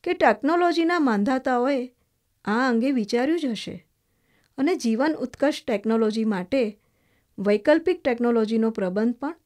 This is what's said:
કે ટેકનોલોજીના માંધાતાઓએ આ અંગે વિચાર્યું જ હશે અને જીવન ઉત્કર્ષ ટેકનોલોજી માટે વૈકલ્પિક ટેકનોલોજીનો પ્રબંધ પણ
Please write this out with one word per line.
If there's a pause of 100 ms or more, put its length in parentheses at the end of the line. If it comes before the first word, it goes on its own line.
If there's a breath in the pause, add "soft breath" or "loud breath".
કે
ટેકનોલોજીના
માંધાતાઓએ (520)
આ
અંગે
વિચાર્યું
જ
હશે (720)
અને
જીવન
ઉત્કર્ષ
ટેકનોલોજી
માટે (580)
વૈકલ્પિક
ટેકનોલોજીનો
પ્રબંધ
પણ (120)